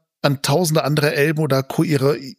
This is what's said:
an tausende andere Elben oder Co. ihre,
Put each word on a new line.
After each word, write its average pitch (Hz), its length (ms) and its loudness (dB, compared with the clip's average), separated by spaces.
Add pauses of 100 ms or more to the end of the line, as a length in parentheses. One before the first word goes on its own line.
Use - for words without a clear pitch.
(200)
an 143 220 -2
tausende 156 420 0
andere 151 320 0
Elben 151 260 0
oder 135 220 0
Co. - 180 -4
ihre, 147 360 0 (200)